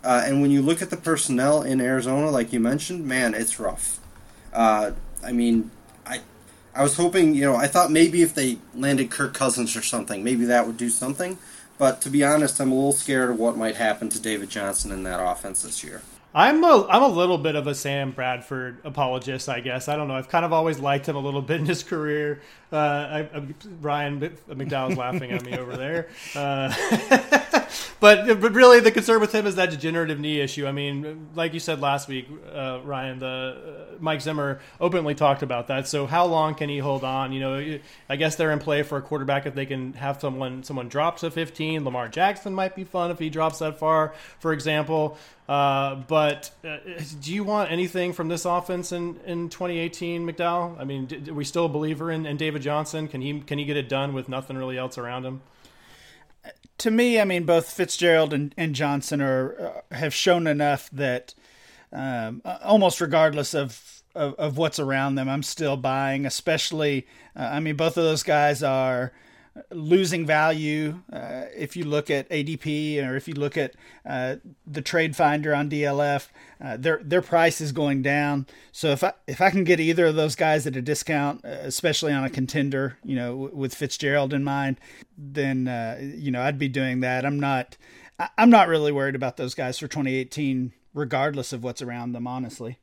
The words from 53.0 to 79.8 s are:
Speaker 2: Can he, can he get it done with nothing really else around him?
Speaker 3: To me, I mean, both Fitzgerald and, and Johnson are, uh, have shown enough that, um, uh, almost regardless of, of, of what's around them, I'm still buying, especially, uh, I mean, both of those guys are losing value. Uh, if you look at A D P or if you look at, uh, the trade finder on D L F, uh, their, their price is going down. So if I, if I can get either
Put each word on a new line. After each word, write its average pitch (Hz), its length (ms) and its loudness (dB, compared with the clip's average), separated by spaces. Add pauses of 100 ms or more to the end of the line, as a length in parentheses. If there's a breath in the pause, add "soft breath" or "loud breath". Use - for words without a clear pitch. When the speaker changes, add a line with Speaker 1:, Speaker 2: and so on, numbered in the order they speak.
Speaker 2:
Can 139 140 -8
he, 143 180 -4
can 143 180 -6
he 147 60 -4
get 143 140 -2
it 131 100 -4
done 139 260 -2
with 135 140 -6
nothing 131 300 -8
really 131 200 -6
else 127 200 -8
around 123 280 -8
him? 131 160 -10 (1400 soft breath)
Speaker 3:
To 226 120 0
me, 233 300 4
I - 20 4
mean, 180 220 0
both 165 260 4
Fitzgerald 165 600 0
and, 143 240 -4
and 160 180 -2
Johnson 143 460 -2
are, 131 680 -4
uh, - 40 -12
have 147 180 -4
shown 175 340 2
enough 147 440 0
that, 131 420 -4 (600 soft breath)
um, 123 500 -6
uh, 185 180 -8
almost 202 380 4
regardless 151 540 2
of, 139 500 -6 (120)
of, - 180 -2
of 147 240 -4
what's 156 220 0
around 135 360 0
them, 135 140 -2
I'm 139 140 -2
still 143 340 -2
buying, 135 480 -2
especially, 147 800 -2 (300 soft breath)
uh, 135 60 -6
I 143 180 -4
mean, 156 160 -2
both 165 180 0
of 170 80 2
those 156 200 0
guys 147 400 2
are 131 500 0 (580 soft breath)
losing 170 520 0
value. 156 760 0 (120)
Uh, - 340 -10 (120)
if - 180 -8
you 175 80 -6
look 147 280 -2
at 139 180 -2
A 151 140 -2
D 156 140 -6
P 151 440 -4
or 131 140 -4
if 143 120 -6
you 160 60 -10
look 143 240 -4
at, - 160 -2 (340 loud breath)
uh, 131 280 -4 (320)
the 147 160 -8
trade 160 320 0
finder 151 400 2
on 147 120 -2
D 147 160 -2
L 143 160 0
F, 143 320 0 (320 loud breath)
uh, 127 140 -8
their, 156 260 0
their 175 200 2
price 165 360 4
is 151 120 -4
going 139 320 0
down. 143 420 0 (260 loud breath)
So - 180 -2
if 143 140 0
I, 190 100 0 (120)
if 135 160 -4
I 190 80 8
can 190 140 2
get 170 160 6
either 165 260 4